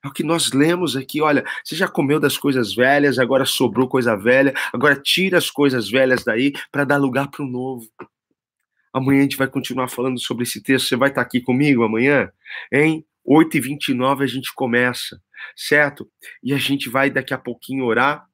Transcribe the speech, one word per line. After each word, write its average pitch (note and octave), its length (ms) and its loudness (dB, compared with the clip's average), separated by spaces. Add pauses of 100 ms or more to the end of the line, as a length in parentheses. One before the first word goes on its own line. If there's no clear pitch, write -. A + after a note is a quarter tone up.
É C#3+ 40 -10
o C#3 40 -14
que E3+ 120 -6
nós D#3+ 280 0
lemos D#3 440 2
aqui, C3+ 240 -6
olha, D3 240 2 (200)
você - 120 -8
já E3+ 100 0
comeu D3+ 320 0
das C#3+ 180 0
coisas B2+ 380 -2
velhas, C3+ 460 2
agora C3 240 2
sobrou B2+ 440 0
coisa A#2+ 280 0
velha, B2+ 360 4 (200)
agora C#3 280 2
tira F3+ 380 0
as - 100 -2
coisas B2+ 400 0
velhas B2+ 360 2
daí B2 280 0 (200)
pra C#3+ 120 -2
dar C#3+ 120 0
lugar C#3 340 0
pro C#3+ 160 -10
novo. B2 420 -10 (1040)
Amanhã C3+ 280 2
a - 20 6
gente C#3 140 0
vai C3+ 120 0
continuar B2+ 400 -6
falando B2 320 -4
sobre A#2+ 220 -6
esse A#2 200 -8
texto. C3 260 0
Você - 80 0
vai C3+ 160 2
tá C3+ 80 -2
aqui B2 200 -2
comigo B2+ 420 2
amanhã? A2+ 480 0 (400)
Hein? D#3 360 0 (180)
Oito D#3+ 320 4
e D3 40 2
vinte C3+ 280 -6
e C3+ 60 0
nove C3 300 0
a - 20 -2
gente B2 280 -8
começa, B2 680 -2 (340)
certo? C#3+ 540 0 (320)
E B2+ 100 -4
a C#3+ 60 0
gente C3+ 320 -2
vai C3+ 180 2
daqui C3 240 -4
a C3 60 -6
pouquinho C3 460 -8
orar. B2 500 0